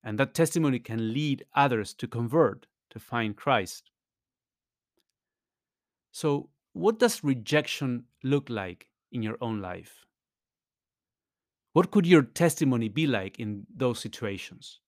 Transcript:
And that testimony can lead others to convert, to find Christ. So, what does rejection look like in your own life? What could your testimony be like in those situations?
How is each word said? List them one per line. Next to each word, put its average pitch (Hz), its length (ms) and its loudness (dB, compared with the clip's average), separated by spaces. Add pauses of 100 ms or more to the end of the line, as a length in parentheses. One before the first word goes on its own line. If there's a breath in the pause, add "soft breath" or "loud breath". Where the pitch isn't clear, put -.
And 107 160 -6
that 135 140 0
testimony 156 460 2
can 113 340 -4
lead 139 400 -2
others 123 400 2
to - 160 -10
convert, 120 580 0 (220)
to 110 100 -18
find 113 380 -4
Christ. - 540 -2 (2250)
So, 143 380 -2 (240)
what 220 260 0
does 233 240 2
rejection 131 840 0 (160)
look 139 260 0
like 95 400 -8 (200)
in 120 140 -6
your 110 160 -4
own 110 220 -4
life? 90 400 -12 (1700)
What 180 140 4
could 196 160 4
your 170 160 10
testimony 131 680 2
be 143 200 0
like 98 320 -2
in 104 280 -6
those 123 320 -2
situations? - 880 -10